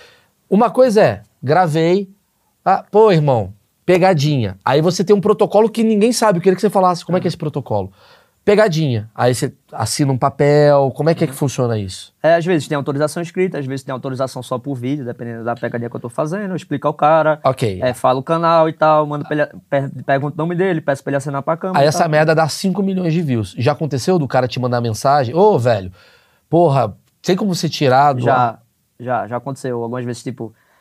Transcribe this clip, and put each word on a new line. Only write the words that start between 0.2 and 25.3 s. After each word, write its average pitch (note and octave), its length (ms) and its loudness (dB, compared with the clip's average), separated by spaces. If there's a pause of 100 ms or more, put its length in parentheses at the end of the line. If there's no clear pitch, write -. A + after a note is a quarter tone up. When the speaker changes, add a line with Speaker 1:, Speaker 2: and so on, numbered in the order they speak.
Speaker 1:
Uma G#3+ 200 4
coisa B3 320 4
é, A2+ 200 2 (200)
gravei, E3+ 680 2 (520)
ah, F#3+ 280 0
pô, G#3+ 200 6
irmão, C3 440 2 (320)
pegadinha. D3+ 760 2
Aí C#3 200 2
você F3+ 200 0
tem G#3 140 4
um G3+ 40 2
protocolo G#3 500 2
que A3+ 120 -2
ninguém A3 300 2
sabe, G#3+ 260 2
eu E3+ 40 -4
queria F#3 120 4
que F#3 60 -4
você G#3+ 80 2
falasse F3+ 380 2
como F3 100 -2
é F3 60 -2
que F3+ 40 -2
é - 20 -2
esse D#3+ 100 -6
protocolo. A#2 520 -6 (540)
Pegadinha. D#3+ 720 2
Aí B2 200 2
você B2+ 200 -6 (180)
assina C#3 400 -2
um B2+ 60 -2
papel, C#3+ 760 4
como D3 120 -2
é E3+ 60 4
que E3+ 100 -4
é - 20 2
que C3+ 60 -4
funciona B2+ 460 -2
isso? F#2+ 340 -12 (100)
Speaker 2:
É, D#3+ 120 4
às E3+ 100 0
vezes E3 240 -2
tem D3+ 80 -4
autorização D3 460 -4
escrita, F3 360 -4
às C#3+ 60 -6
vezes C3+ 200 -8
tem C3+ 100 -10
autorização C3 480 -8
só B2+ 160 -6
por C#3 160 -8
vídeo, B2+ 320 -6
dependendo A#2 380 -12
da A#2+ 100 -4
pegadinha A#2+ 340 -6
que A#2 80 -12
eu - 40 -12
tô A#2+ 100 -10
fazendo, F#3 400 -6
eu F#3 60 -6
explico D3 300 -6
ao D3 60 0
cara, D3+ 520 2
Speaker 1:
Ok. A#2 360 -2
Speaker 2:
é, B2+ 140 -2
falo C3 240 0
o C3+ 40 -4
canal E3 460 2
e D#3 60 -4
tal, D#3 320 2
mando D3 180 -6
pra D3+ 100 -6
ele, D3+ 120 0 (240)
per-, C#3 200 -2 (140)
pergunto C#3+ 300 -2
o - 40 -10
nome E3 180 -4
dele, F3 240 0
peço C#3 240 -4
pra C#3 80 -6
ele C#3 60 0
assinar C#3 240 -6
pra D#3+ 140 -4
câmera F#3 220 -4
Speaker 1:
Aí C#3+ 80 4
Speaker 2:
e - 20 4
Speaker 1:
essa E3+ 120 0
Speaker 2:
tal. E3+ 100 0
Speaker 1:
merda D#3 240 4
dá D#3+ 140 2
cinco F#3+ 340 -2
milhões F#3 320 -2
de F3 80 0
views. A#2 340 -2
Já B2+ 160 0
aconteceu D3 460 -2
do C#3+ 80 -2
cara B2+ 220 0
te B2+ 120 -10
mandar B2 200 -2
mensagem? A#2+ 540 0